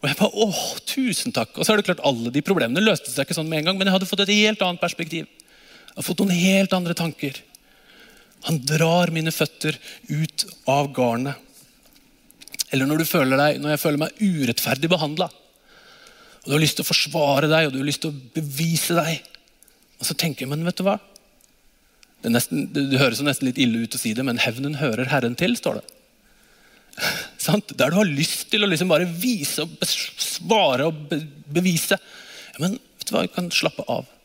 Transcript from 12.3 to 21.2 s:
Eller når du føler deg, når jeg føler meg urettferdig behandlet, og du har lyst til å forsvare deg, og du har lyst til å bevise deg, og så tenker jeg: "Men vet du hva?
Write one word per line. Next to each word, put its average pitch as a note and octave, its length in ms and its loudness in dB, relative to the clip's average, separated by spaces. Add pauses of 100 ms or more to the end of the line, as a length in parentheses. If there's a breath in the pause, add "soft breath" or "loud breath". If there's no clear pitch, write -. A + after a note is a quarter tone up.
Eller C3+ 180 0
når D3+ 140 0
du - 80 -2
føler C3+ 260 2
deg, C#3+ 240 2
når D3+ 140 -2
jeg C#3+ 80 -4
føler D3 180 0
meg D#3+ 220 -4
urettferdig C#3+ 680 0
behandlet, D#3+ 480 0 (1040 loud breath)
og - 80 -14
du C#3 60 0
har D#3 80 6
lyst D3+ 160 2
til - 80 -2
å - 20 -4
forsvare C#3+ 600 2
deg, D#3+ 160 4
og C3+ 80 -4
du C3+ 80 -2
har C#3+ 80 -2
lyst C#3 160 -4
til D3+ 80 -4
å C3+ 60 -12 (120)
bevise D#3+ 640 0
deg, D#3+ 240 0 (800)
og - 80 -4
så D#3 80 -4
tenker C#3+ 300 -2
jeg: C#3 80 -4
"Men D#3+ 100 -4
vet F3 160 -2
du F#3 60 0
hva? G3 100 2 (1300)